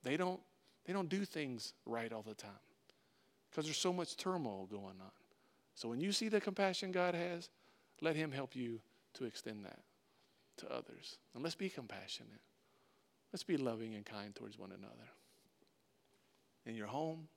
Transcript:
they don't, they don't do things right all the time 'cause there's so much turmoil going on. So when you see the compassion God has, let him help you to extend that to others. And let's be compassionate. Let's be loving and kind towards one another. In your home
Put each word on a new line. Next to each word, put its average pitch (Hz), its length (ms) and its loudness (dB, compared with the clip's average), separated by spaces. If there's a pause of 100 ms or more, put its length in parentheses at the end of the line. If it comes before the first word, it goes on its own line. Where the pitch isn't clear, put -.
they 135 140 4
don't, 180 240 2 (420)
they 180 100 0
don't 190 160 2
do 190 160 4
things 135 480 -2 (120)
right 117 260 0
all 110 120 -4
the 107 120 -8
time 104 160 -10 (1000)
'cause 151 140 0
there's 156 120 0
so 180 160 4
much 175 240 0
turmoil 120 500 0
going 98 340 -6
on. 95 100 -14 (640)
So 117 140 -2
when 117 100 0
you 190 120 4
see 220 160 4
the 214 140 6
compassion 196 500 2
God 180 220 6
has, 170 360 0 (520)
let 160 140 4
him 156 160 2
help 135 240 -2
you 117 260 0 (320)
to 131 120 -4
extend 107 400 -6
that - 180 -12 (760)
to - 140 -6
others. - 480 -6 (160)
And 123 80 -4
let's 165 120 0
be 190 140 -2
compassionate. 107 720 -8 (920)
Let's - 120 -4
be 170 140 6
loving 113 360 2
and 104 100 -6
kind 104 320 -6
towards 107 220 -10
one 95 140 -10
another. 107 360 -14 (1600)
In 113 80 -4
your 107 140 -2
home 160 500 -2